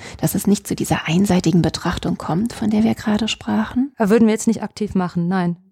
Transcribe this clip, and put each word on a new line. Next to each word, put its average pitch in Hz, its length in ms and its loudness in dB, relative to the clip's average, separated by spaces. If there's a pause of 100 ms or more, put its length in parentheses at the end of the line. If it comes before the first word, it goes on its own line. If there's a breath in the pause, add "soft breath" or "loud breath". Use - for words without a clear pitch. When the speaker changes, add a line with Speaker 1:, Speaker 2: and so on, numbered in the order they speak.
(200 loud breath)
Speaker 1:
Dass - 140 -2
es 185 120 -2
nicht 196 200 2
zu - 80 -4
dieser - 340 -2
einseitigen 175 540 4
Betrachtung 170 560 -2
kommt, 202 340 -4
von 214 160 -4
der 214 160 2
wir 226 100 2
gerade 214 340 -2
sprachen? 220 680 -2
Speaker 2:
Würden 226 300 4
wir 214 80 4
jetzt - 140 -2
nicht 214 140 0
aktiv - 320 -6
machen, 175 340 -2
nein. 175 280 0 (160)